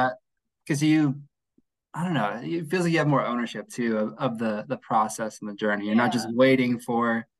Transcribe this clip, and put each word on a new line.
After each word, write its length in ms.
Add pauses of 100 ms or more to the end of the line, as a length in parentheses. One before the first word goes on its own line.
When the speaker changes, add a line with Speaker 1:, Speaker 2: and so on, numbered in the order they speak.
Speaker 1:
that 80 (500)
'cause 160
you, 400 (720)
I 120
don't 100
know, 280
it 280
feels 140
like 80
you 60
have 100
more 180
ownership 420
too 300
of, 160
of 240
the, 300
the 80
process 640
and 100
the 60
journey. 300
You're 100
not 160
just 160
Speaker 2:
Yeah. 80
Speaker 1:
waiting 420
for 480 (140)